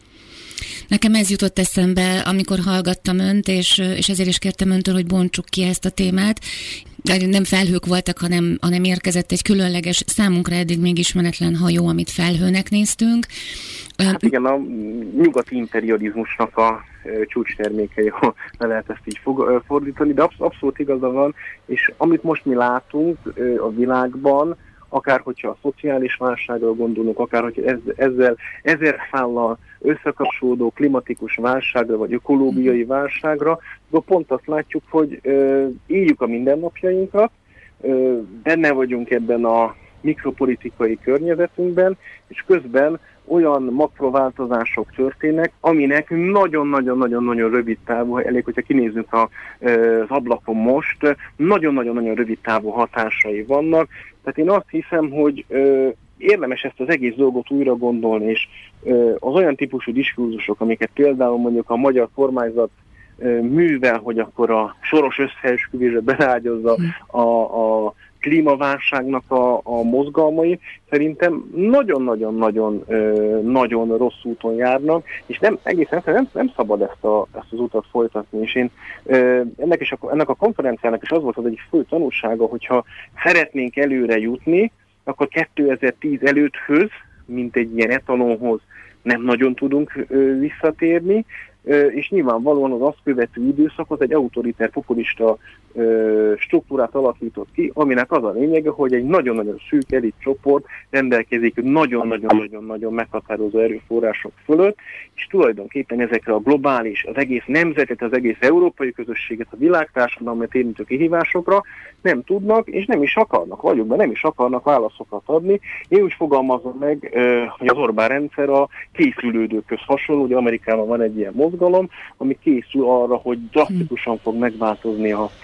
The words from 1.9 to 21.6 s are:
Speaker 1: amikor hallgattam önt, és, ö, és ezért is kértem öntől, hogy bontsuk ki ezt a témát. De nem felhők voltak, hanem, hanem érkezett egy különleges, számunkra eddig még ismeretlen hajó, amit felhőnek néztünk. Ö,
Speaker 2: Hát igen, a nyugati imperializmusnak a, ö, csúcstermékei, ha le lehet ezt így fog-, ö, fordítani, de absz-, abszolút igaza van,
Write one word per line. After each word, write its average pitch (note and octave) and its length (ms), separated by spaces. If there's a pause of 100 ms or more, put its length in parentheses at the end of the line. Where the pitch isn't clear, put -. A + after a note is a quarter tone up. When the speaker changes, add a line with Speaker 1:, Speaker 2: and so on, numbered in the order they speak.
Speaker 1:
amikor F#3+ 320
hallgattam F#3 600
önt, G3 300
és, F#3 300
ö, F#3 140
és - 160
ezért F#3 200
is F3+ 100
kértem F#3+ 320
öntől, F#3 240
hogy F#3 120
bontsuk F3+ 380
ki - 180
ezt F3+ 220
a F#3 60
témát. F#3+ 500 (600)
De F#3 240
nem G3 180
felhők F3+ 420
voltak, F3+ 320
hanem, E3+ 420
hanem F3+ 240
érkezett F3+ 480
egy F3+ 100
különleges, F3+ 640
számunkra F3+ 480
eddig F3 260
még F3 180
ismeretlen E3+ 560
hajó, E3+ 320
amit E3+ 240
felhőnek F3+ 600
néztünk. A3+ 560 (720)
Ö, F#2+ 40
Speaker 2:
Hát F#2+ 200
igen, B2 220
a C3+ 140 (640)
nyugati B2+ 340
imperializmusnak A2 1000
a, A2+ 280 (200)
ö, A2 220
csúcstermékei, G#2+ 840
ha A#2 260 (240)
le A#2 80
lehet A2+ 240
ezt A2 140
így - 180
fog-, C3+ 260
ö, B2 80 (100)
fordítani, C#3+ 460
de C#3 100
absz-, F3+ 160
abszolút E3+ 400
igaza C3+ 320
van, C#3+ 240 (320)